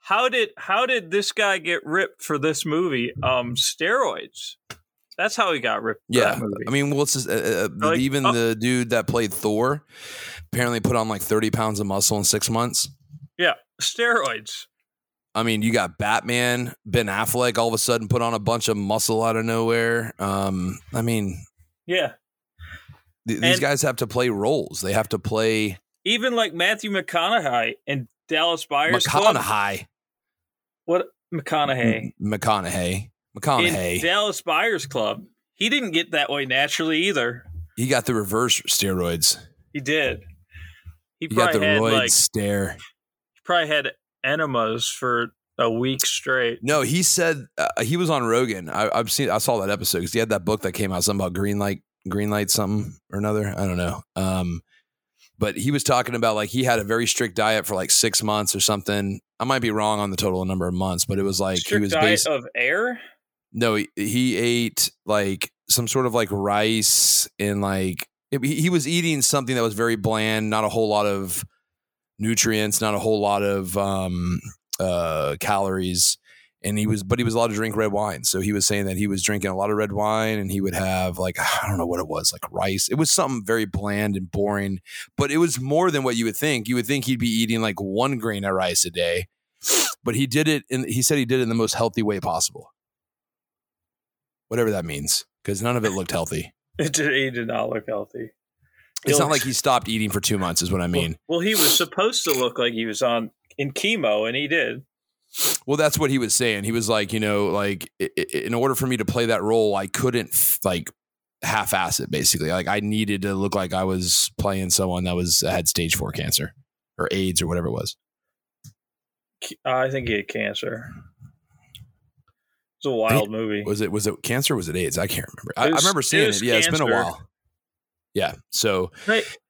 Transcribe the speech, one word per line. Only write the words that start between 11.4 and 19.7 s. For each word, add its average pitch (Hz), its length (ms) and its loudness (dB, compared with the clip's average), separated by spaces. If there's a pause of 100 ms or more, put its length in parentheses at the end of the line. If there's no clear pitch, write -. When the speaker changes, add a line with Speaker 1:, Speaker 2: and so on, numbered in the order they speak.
Speaker 2:
pounds 110 300 0
of 101 60 -2
muscle 101 320 0
in 101 60 -2
six - 260 2
months. 117 380 0 (500)
Speaker 1:
Yeah. 175 160 2 (260)
Steroids. 156 840 -2 (680)
Speaker 2:
I 110 80 0
mean, 110 200 2
you 113 100 2
got 92 260 0
Batman, 123 760 0 (120)
Ben 107 200 2
Affleck, 113 520 0
all 117 100 2
of 113 60 0
a 110 40 0
sudden 113 280 0
put 117 160 0
on 117 120 0
a 110 40 -2
bunch 110 300 0
of 107 80 2
muscle 110 480 0
out 113 120 2
of 113 80 0
nowhere. 117 760 0